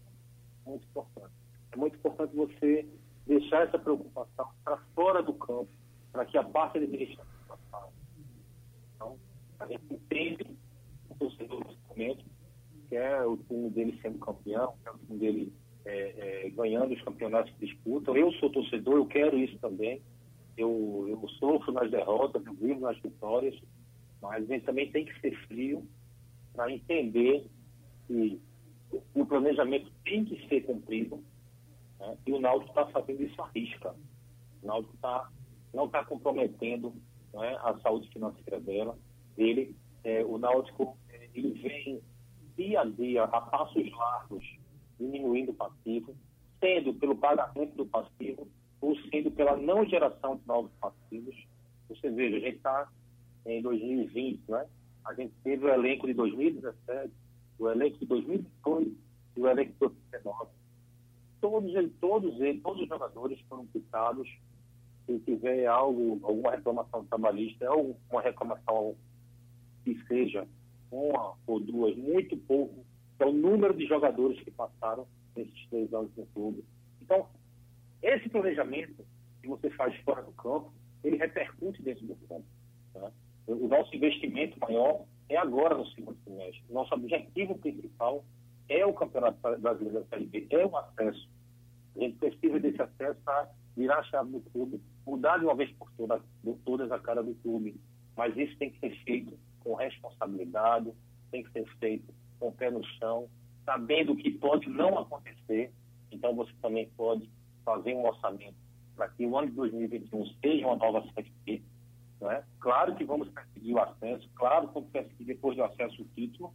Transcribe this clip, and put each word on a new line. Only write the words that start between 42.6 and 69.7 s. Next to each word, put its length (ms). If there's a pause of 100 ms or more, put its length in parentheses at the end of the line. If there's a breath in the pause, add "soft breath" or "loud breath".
a 40
dia, 400
a 160
passos 520
largos, 520 (540)
diminuindo 540
o 20
passivo, 600 (420)
sendo 360
pelo 220
pagamento 600
do 100
passivo 640 (320)
ou 160 (140)
sendo 200
pela 260
não 280
geração 520
de 100
novos 340
passivos. 560 (520)
Você 220
veja, 260
a 40
gente 180
tá 320 (540)
em 180
dois 180
mil 220
e 40
vinte, 420
né? 180 (380)
A 100
gente 180 (100)
teve 220
o 40
elenco 380
de 80
dois 200
mil 140
e 40
dezessete, 600 (460)
o 100
elenco 300
de 80
dois 200
mil 140
e 20
dezoito 540 (400)
e 40
o 80
elenco 240
de 60
dois 140
mil 100
e 80
dezenove. 400 (920)
Todos 340
eles, 260
todos 400
eles, 220
todos 200
os 60
jogadores 600
foram 200
quitados. 600 (800)
Se 140
tiver 460
algo, 580
alguma 260
reclamação 540
trabalhista, 600
é 40
alguma 520
reclamação 760 (880)